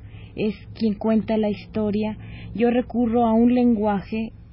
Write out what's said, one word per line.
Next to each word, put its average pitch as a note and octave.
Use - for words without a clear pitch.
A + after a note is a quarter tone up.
Es G#3
quien A3
cuenta A3
la G#3
historia. G#3+
Yo A#3
recurro A#3+
a A3
un A#3+
lenguaje A3